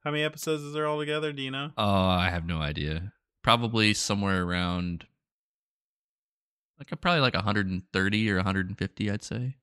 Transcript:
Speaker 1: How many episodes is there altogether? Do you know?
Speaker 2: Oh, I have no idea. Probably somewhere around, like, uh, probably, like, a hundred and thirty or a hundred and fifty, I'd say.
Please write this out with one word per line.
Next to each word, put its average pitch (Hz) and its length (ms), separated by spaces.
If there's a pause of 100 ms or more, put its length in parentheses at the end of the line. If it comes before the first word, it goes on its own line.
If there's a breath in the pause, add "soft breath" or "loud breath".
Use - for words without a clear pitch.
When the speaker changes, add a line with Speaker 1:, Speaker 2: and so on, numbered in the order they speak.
Speaker 1:
How 151 80
many 151 120
episodes 156 400
is 147 100
there 151 140
altogether? 151 460
Do 139 80
you 131 100
know? 139 260
Speaker 2:
Oh, 110 60 (220)
I 90 240
have 87 160
no 85 140
idea. 78 520 (320)
Probably 113 500
somewhere 98 500
around, 87 640 (1700)
like, 143 120
uh, 170 40
probably, 170 260
like, 127 140
a 87 60
hundred 104 260
and 92 160 (100)
thirty 104 360
or 98 80
a 92 60
hundred 95 260
and 101 80
fifty, 104 340
I'd 107 120
say. 123 400